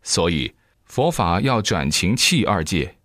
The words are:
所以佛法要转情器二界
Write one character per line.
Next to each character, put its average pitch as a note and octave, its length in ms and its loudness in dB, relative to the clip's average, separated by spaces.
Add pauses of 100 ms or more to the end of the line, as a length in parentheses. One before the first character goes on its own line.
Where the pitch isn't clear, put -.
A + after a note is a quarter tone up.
所 E2+ 280 0
以 C#2+ 220 -2 (320)
佛 D3 260 0
法 F#2 300 0
要 A#2+ 200 0
转 D#2 300 -2
情 F#2 240 0
器 C3 300 2
二 F#2 180 0
界 D2+ 420 -4